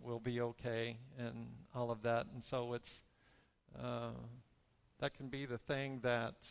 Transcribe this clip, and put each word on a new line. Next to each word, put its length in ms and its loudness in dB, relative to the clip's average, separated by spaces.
we'll 160 -2
be 220 2
okay, 560 2
and 300 -4
all 180 2
of 100 -4
that. 320 6
And 80 -6
so 320 0
it's, 280 -4
uh, 300 -2
that 160 0
can 140 -8
be 180 -4
the 120 -2
thing 440 0
that, 320 4